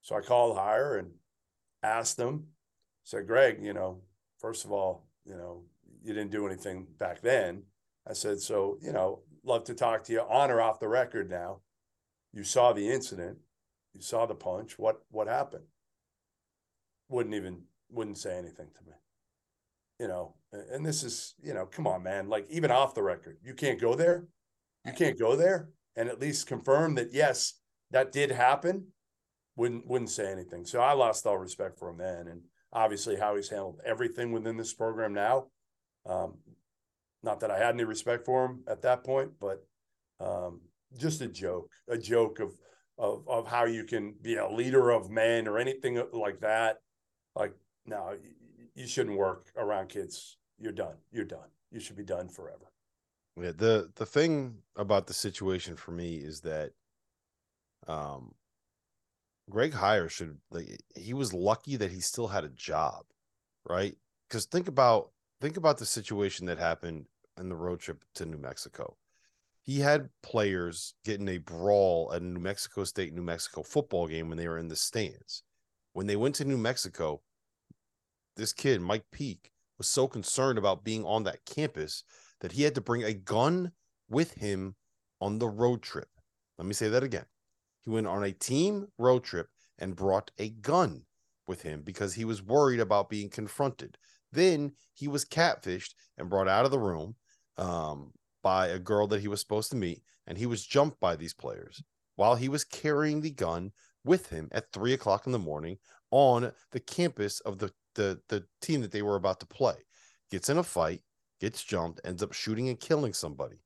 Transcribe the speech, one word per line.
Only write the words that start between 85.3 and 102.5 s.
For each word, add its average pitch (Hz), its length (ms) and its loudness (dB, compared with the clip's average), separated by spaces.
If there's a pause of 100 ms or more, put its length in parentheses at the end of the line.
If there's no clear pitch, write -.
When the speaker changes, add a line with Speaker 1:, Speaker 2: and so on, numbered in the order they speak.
Speaker 2:
the 117 100 0
road 117 320 2
trip. - 280 -10 (480)
Let 87 100 -6
me 101 60 -2
say 110 160 0
that 123 140 4
again. 110 220 -4 (580)
He 113 80 -6
went 110 160 0
on 98 160 0
a 98 80 0
team 196 560 0 (100)
road 127 260 6
trip 85 240 -4 (300)
and 92 180 -6
brought 95 420 2
a 110 120 -4
gun 113 540 0 (440)
with 92 140 -8
him 76 200 -8
because 92 320 -6
he 113 120 -6
was 110 160 -4
worried 123 380 6
about 101 300 4
being 104 200 -6
confronted. 113 680 -6 (340)
Then 151 420 4 (200)
he 139 140 -8
was 143 180 -2
catfished - 680 0 (240)
and 87 120 -8
brought 95 180 4
out 101 180 6
of 135 60 4
the 135 80 2
room, 92 360 -2 (420)
um, 78 560 -4 (280)
by 92 260 4
a 90 120 -2
girl 104 280 2
that 104 120 2
he 101 80 -4
was 101 140 -4
supposed 107 280 -2
to 139 60 -6
meet, 90 260 -2 (240)
and 87 120 -10
he 113 80 -4
was 117 200 -4
jumped 139 360 2
by 90 120 4
these 80 200 -8
players - 500 -12 (320)
while 110 200 6
he 120 120 -2
was 143 160 -2